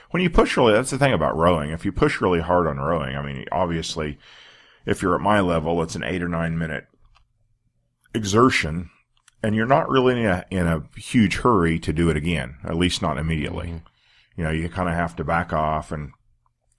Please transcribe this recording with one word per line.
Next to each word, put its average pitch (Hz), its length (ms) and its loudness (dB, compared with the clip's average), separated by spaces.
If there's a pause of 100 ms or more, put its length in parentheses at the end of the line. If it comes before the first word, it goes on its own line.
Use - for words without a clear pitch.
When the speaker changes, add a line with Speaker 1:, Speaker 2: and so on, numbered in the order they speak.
(120)
Speaker 1:
when 175 120 -2
you 175 60 2
push - 260 4
really, 123 160 6
that's 120 200 2
the 135 80 -2
thing 135 140 4
about 73 220 0
rowing. 80 360 2
If 82 120 -8
you 98 80 -2
push - 300 0
really 90 180 4
hard 87 280 2
on 69 100 -4
rowing, 69 400 -4
I 69 80 -6
mean, 69 260 -10
obviously, 82 680 -4 (680)
if - 160 -2
you're 90 140 2
at - 60 -2
my 101 200 4
level, 85 420 0
it's 82 120 -6
an 78 100 -6
eight 87 180 -4
or 87 60 -4
nine 82 280 -4
minute 80 280 -6 (1300)
exertion, 101 760 2 (540)
and 107 120 0
you're 110 100 0
not 135 240 2
really 127 320 4
in 113 40 2
a, 90 240 0
in 90 180 0
a 80 160 0 (140)
huge 104 400 2
hurry 85 420 2
to 80 140 -4
do 82 160 2
it 78 80 0
again, 73 460 -4
at 82 140 -4
least 90 240 0
not 76 160 -2
immediately. 78 500 -4
Speaker 2:
Mm-hmm. 85 100 -10 (600)
Speaker 1:
You 87 60 -4
know, 78 80 -2
you 80 180 -2
kinda 87 240 -2
have 85 240 -4
to 80 60 -6
back 82 300 -2
off 78 380 -2
and 76 200 -8 (680)